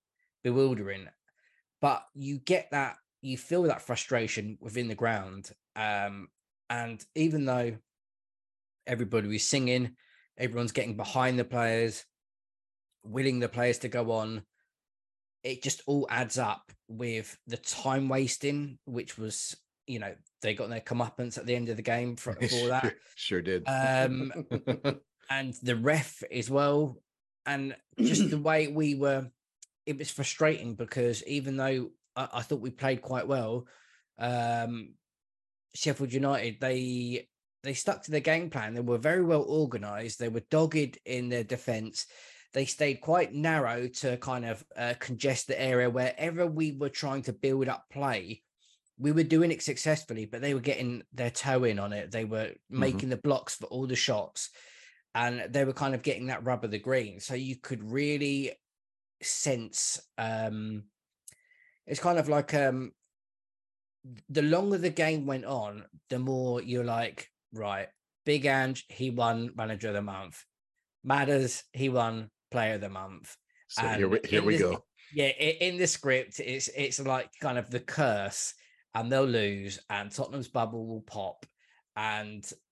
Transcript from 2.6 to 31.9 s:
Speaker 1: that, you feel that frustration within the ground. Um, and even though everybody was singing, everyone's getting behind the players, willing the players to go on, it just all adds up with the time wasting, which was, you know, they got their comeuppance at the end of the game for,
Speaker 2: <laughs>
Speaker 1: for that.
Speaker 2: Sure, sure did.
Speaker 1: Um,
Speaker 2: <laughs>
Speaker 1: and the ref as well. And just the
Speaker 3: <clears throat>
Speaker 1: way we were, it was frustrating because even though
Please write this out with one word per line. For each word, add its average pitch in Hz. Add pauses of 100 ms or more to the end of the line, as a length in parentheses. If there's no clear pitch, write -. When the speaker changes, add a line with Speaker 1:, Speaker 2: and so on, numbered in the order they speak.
Speaker 1:
that, 139 (260)
you 131
feel 175
that 151
frustration 113
within 117
the 113
ground. 98 (260)
Um, 101 (420)
and 117 (120)
even 156
though 120 (1080)
everybody 113
was 104
singing, 127 (420)
everyone's 120
getting 117
behind 127
the 120
players, 113 (1000)
willing 127
the 120
players 123
to 127
go 117
on, 110 (960)
it 127
just -
all 143
adds 120
up 107 (160)
with 113 (120)
the 117
time 135
wasting, 135
which 120
was, - (300)
you 123
know, 101 (280)
they 107
got 107
their 113
comeuppance 120
at -
the 123
end 120
of 113
the 113
game 120
for, 113
Speaker 2:
<laughs> 113
Speaker 1:
for 120
that. 127
Speaker 2:
Sure, 117 (220)
sure 90
did. 92
Speaker 1:
Um, 131 (200)
Speaker 2:
<laughs> -
Speaker 1:
and 135 (100)
the 123
ref 139 (100)
as 117
well. 143 (440)
And 139 (220)
just -
the 151
Speaker 3:
<clears throat> -
Speaker 1:
way 156
we 147
were, 135 (580)
it 147
was 143
frustrating 135
because 120
even 135
though 131 (240)